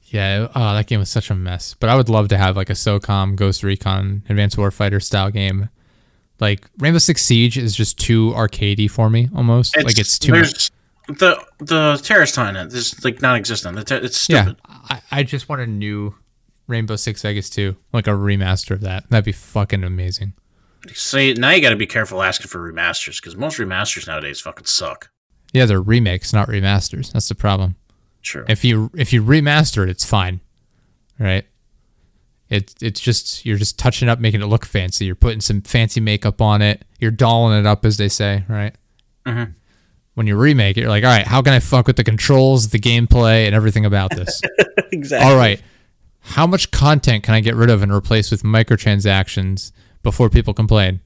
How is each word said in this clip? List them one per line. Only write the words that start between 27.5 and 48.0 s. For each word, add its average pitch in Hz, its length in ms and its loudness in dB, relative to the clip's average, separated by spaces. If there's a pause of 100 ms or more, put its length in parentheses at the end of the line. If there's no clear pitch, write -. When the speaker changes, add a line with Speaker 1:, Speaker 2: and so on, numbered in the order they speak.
Speaker 2:
True. - 260 -12
Speaker 1:
If 110 160 0
you, 113 300 2
if 147 180 -2
you 117 100 4
remaster 147 640 2
it, 92 60 -2
it's - 140 -6
fine, 92 360 -2 (800)
right? 98 240 -2 (1040)
It, 101 320 -4
it's 113 200 -6
just, - 460 -4
you're 104 120 -2
just 104 200 -4
touching - 300 0
up, 120 120 0
making 107 220 0
it 104 40 -6
look 107 180 0
fancy. 92 420 -4
You're 92 100 -4
putting 113 240 2
some 101 220 -2
fancy 113 380 0
makeup 107 400 0
on 107 220 4
it. 104 220 0 (160)
You're 110 100 0
dolling 117 480 2
it 104 80 2
up, 104 180 2
as 107 120 2
they 101 120 0
say, 101 400 -2
right? 104 260 -6 (520)
Speaker 2:
Mm-hmm. 117 260 -6 (600)
Speaker 1:
When 110 140 -2
you 101 80 0
remake 113 400 4
it, 113 60 -2
you're 117 80 -2
like, 104 140 2
"All 127 60 4
right, 110 160 4
how 127 160 2
can 135 100 4
I 127 60 6
fuck 123 300 2
with 127 80 2
the 113 80 0
controls, 131 640 4
the 110 100 0
gameplay, 113 680 4
and 104 80 2
everything 107 320 2
about 98 240 0
this?" - 360 -6
Speaker 2:
<laughs> - 460 0
Exactly. 139 360 2
Speaker 1:
"All 135 80 8
right, 107 240 2 (600)
how - 260 -2
much 180 240 0
content 135 540 2
can 110 100 2
I 110 60 4
get 113 160 0
rid 120 140 6
of 104 120 4
and 101 80 0
replace 101 400 0